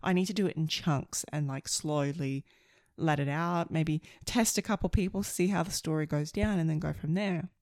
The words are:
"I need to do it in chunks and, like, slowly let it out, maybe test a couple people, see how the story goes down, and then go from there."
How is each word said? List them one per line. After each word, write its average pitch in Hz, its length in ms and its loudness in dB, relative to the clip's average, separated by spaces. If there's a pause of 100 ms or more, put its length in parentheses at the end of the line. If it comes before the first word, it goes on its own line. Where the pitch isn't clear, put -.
"I 180 100 2
need 185 120 4
to 196 80 -4
do 196 120 2
it - 120 0
in 160 100 0
chunks - 640 -2
and, 147 160 -2
like, 135 200 -8
slowly 143 800 -2 (520)
let 151 220 2
it 143 80 0
out, 170 440 0
maybe 156 300 2 (240)
test - 320 2
a 202 40 2
couple 202 280 -2
people, 196 340 0
see - 240 0
how 185 160 2
the 190 80 -4
story 156 340 0
goes 151 260 -2
down, 208 280 0
and 160 100 2
then 156 100 0
go 151 140 -2
from - 200 -2
there." 185 360 0 (120)